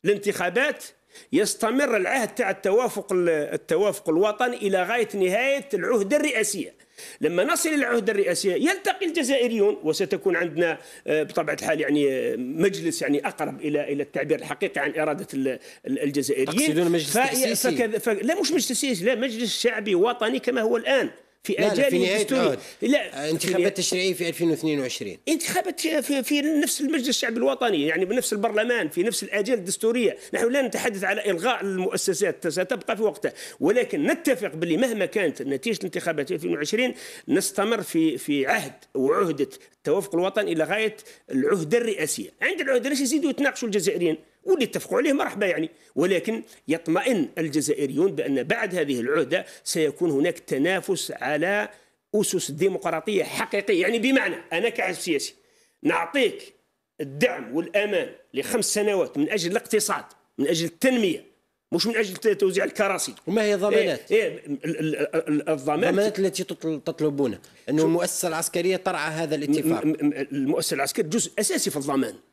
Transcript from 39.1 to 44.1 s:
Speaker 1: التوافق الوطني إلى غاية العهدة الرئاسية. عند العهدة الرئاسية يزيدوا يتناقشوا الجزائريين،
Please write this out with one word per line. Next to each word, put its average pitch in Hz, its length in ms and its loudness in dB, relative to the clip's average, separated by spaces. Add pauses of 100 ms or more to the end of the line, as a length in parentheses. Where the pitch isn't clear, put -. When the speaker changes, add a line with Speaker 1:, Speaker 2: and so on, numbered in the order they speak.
Speaker 1:
التوافق 165 400 -2
الوطني 190 360 0
إلى 156 120 0
غاية 208 340 -2 (340)
العهدة 175 460 2
الرئاسية. 175 520 -2 (120)
عند 370 200 -2
العهدة 262 200 2
الرئاسية 277 220 0
يزيدوا 285 260 2
يتناقشوا 262 380 -2
الجزائريين، 175 500 0 (260)